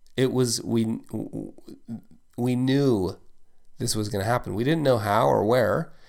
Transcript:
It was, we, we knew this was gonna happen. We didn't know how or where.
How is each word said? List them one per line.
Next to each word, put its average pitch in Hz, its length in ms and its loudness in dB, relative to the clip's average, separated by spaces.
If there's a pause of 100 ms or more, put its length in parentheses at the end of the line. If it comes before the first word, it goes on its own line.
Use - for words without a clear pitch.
(160)
It 127 160 2
was, 123 300 0
we, 113 380 0 (1400)
we 123 180 0
knew 127 640 2 (580)
this 120 180 -2
was 107 140 -2
gonna 98 160 -2
happen. 110 300 -2
We 110 100 -2
didn't 156 200 0
know 131 120 4
how 104 300 2
or 113 180 2
where. 113 480 2 (160)